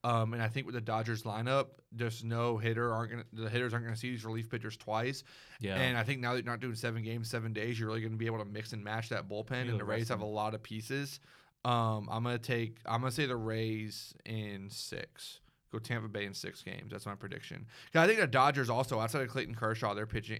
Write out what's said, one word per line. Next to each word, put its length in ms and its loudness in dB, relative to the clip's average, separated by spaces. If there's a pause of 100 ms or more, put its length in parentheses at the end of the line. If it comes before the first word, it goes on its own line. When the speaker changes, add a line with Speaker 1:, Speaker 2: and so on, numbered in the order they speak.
Speaker 1:
Um, 320 4
and 80 -2
I 60 4
think 180 -2
with 100 -6
the 60 -2
Dodgers 420 0
lineup, 480 2 (200)
there's 320 -2
no 340 2
hitter 360 2
aren't 180 0
gonna, 220 -6
the 160 -4
hitters 240 2
aren't 120 0
gonna 120 -2
see 120 -4
these 140 -4
relief 260 -4
pitchers 280 -4
twice. 460 0 (360)
Speaker 2:
Yeah. 160 0
Speaker 1:
And 220 4
I 60 4
think 180 0
now 120 0
that 120 0
you're 80 0
not 80 -4
doing 140 -2
seven 280 -2
games, 260 -4
seven 220 -2
days, 260 -2
you're 120 0
really 120 -2
gonna 140 -2
be 100 0
able 140 0
to 60 -4
mix 260 -8
and 100 -6
match 280 -2
that 180 -2
bullpen. 220 -4
Speaker 2:
Be 80 -2
Speaker 1:
And 120 -2
Speaker 2:
able 100 2
Speaker 1:
the 60 -2
Speaker 2:
to 40 -2
Speaker 1:
Rays 120 0
Speaker 2:
rest 80 0
Speaker 1:
have 120 -2
a 40 -2
Speaker 2:
them. 80 -4
Speaker 1:
lot 200 0
of 100 -6
pieces. 560 -4 (460)
Um, 440 4
I'm 140 0
gonna 160 2
take, 460 0
I'm 160 2
gonna 100 0
say 140 2
the 100 0
Rays 800 -2 (120)
in 440 -4
six. 720 -10 (280)
Go 100 -6
Tampa 280 -4
Bay 180 -4
in 80 -4
six 300 -8
games. 280 -10
That's 140 -8
my 100 -6
prediction. 520 -10 (240)
'Cause 100 8
I 60 10
think 140 8
the 40 6
Dodgers 440 6
also, 320 2
outside 220 2
of 60 -2
Clayton 260 -2
Kershaw, 400 2
they're 120 -2
pitching, 320 -4